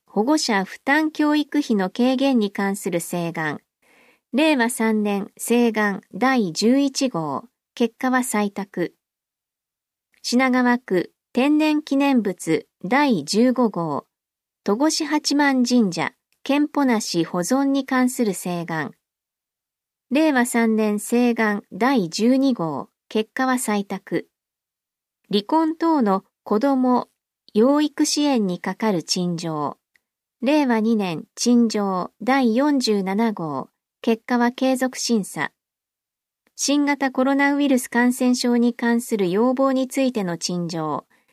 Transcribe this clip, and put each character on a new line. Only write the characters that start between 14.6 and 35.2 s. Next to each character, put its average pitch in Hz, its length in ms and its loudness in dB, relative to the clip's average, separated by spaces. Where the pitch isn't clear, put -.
戸 233 240 0
越 311 180 -2
八 294 300 -2
幡 277 280 2
神 233 300 2
社、 160 220 -4
健 285 240 0
保 294 180 -2
な 240 160 2
し 175 260 -2
保 180 160 -4
存 262 240 0
に 269 200 0
関 254 240 2
す 247 160 -2
る 196 80 0
請 175 320 -6
願。 160 280 -4
令 302 220 2
和 247 160 0
三 226 280 0
年 214 220 0
請 240 380 0
願 214 260 0
第 220 380 0
十 233 260 2
二 269 200 2
号、 156 340 -6
結 220 260 -4
果 262 100 -2
は 254 140 0
採 208 240 -2
択。 190 440 -6
離 208 120 0
婚 320 320 0
等 320 260 2
の 196 220 0
子 208 160 -2
ど 269 180 0
も 254 320 0
養 269 280 4
育 302 260 0
支 294 160 -2
援 247 240 0
に 180 100 -4
か 185 160 -6
か 220 180 -2
る 165 120 0
陳 175 340 -2
情。 156 400 -6
令 285 240 2
和 233 140 2
二 226 160 2
年 185 300 -4
陳 240 340 4
情 196 500 -4
第 247 360 2
四 277 240 2
十 208 240 0
七 208 280 0
号、 156 380 -6
結 226 220 0
果 247 120 -2
は 240 140 2
継 262 240 0
続 254 220 -4
審 220 260 0